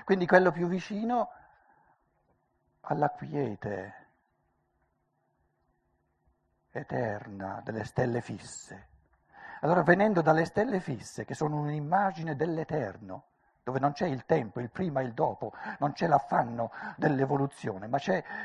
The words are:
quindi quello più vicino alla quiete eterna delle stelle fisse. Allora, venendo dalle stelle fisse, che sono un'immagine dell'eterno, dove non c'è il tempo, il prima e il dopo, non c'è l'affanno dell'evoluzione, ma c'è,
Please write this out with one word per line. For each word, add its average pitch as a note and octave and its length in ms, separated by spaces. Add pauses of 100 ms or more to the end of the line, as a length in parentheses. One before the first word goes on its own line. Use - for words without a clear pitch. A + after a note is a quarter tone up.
quindi F#3+ 220
quello F3+ 260
più F3 160
vicino G#3+ 640 (1500)
alla D3 280
quiete G#2+ 840 (2750)
eterna G#2 920
delle A2 200
stelle A#2+ 380
fisse. - 680 (720)
Allora, E3 240
venendo F3+ 380
dalle D#3 240
stelle G#3 340
fisse, A#2 440
che C3+ 120
sono D3+ 220
un'immagine D#3+ 800
dell'eterno, C3 880 (360)
dove C3 180
non C#3+ 120
c'è - 160
il C3+ 180
tempo, B2 360
il B2 100
prima D3+ 300
e - 20
il B2 100
dopo, A#2+ 400 (240)
non C#3+ 140
c'è E3+ 160
l'affanno A#2+ 640 (240)
dell'evoluzione, C3+ 920
ma B2+ 140
c'è, F#3 240 (220)